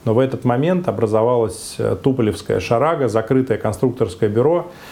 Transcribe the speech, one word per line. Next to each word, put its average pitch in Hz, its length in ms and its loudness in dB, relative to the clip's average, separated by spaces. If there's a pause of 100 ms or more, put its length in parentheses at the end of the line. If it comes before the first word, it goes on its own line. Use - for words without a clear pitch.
Но 113 80 2
в 113 60 4
этот 131 260 -2
момент 156 420 0
образовалась, 110 880 0
э, 110 240 -2
Туполевская 107 600 0
шарага, 139 480 0
закрытое 113 480 0
конструкторское 113 720 -2
бюро, 147 380 2 (240)